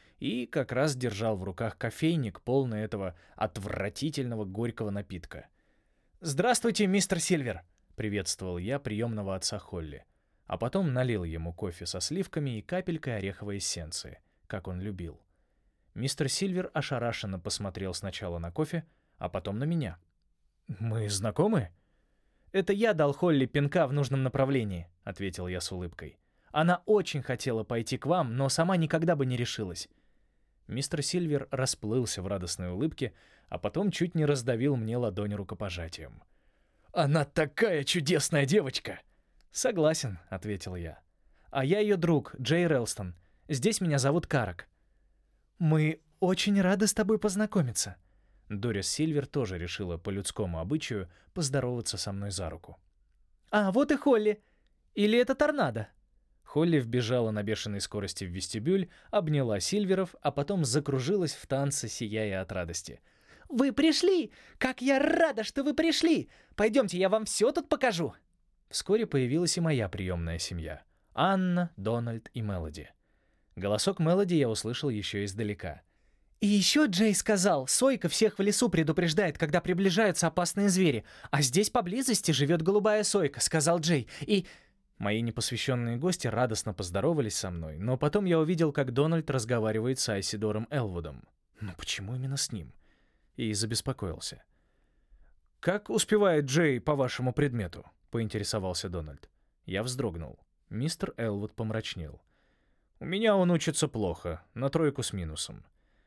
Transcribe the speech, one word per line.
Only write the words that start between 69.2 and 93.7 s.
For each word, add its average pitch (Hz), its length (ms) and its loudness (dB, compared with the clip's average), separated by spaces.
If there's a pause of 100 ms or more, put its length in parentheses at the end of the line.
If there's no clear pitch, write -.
и - 20 -2
моя 135 300 2
приемная 87 480 -2
семья. 80 420 -8 (320)
Анна, 180 640 2
Дональд 113 560 -4
и 120 80 -6
Мелоди. 85 500 -6 (640)
Голосок 104 440 0
Мелоди 175 380 2
я 135 120 4
услышал 113 400 -4
еще 104 380 -4
издалека. 98 560 -6 (580)
«И 208 60 2
еще 208 400 6
Джей 208 280 2
сказал, 180 520 2
сойка 247 420 2
всех - 300 2
в 196 40 0
лесу 208 280 4
предупреждает, 160 640 2
когда 165 240 0
приближаются 180 680 2
опасные 185 420 2
звери, 170 340 4 (260)
а 143 120 2
здесь 147 260 2
поблизости 214 640 0
живет 147 300 2
голубая 208 400 4
сойка», — 185 400 2
сказал 160 380 2
Джей, 151 280 2 (140)
и... 196 240 2 (520)
Мои 107 240 0
непосвященные 117 720 -2
гости 156 300 -2
радостно 113 480 0
поздоровались 107 640 0
со 95 140 -4
мной, 80 280 -8
но 120 180 0
потом 147 280 2
я 170 160 4
увидел, 156 320 2
как 127 200 -2
Дональд 156 380 2
разговаривает 117 720 0
с - 80 -2
Айсидором 107 640 -2
Элвудом. 87 520 -4 (380)
«Ну 98 160 -8
почему 104 400 -8
именно 135 200 -4
с - 140 -2
ним?» 90 240 -10 (640)
И 113 160 -2
забеспокоился. 107 920 -4 (1200)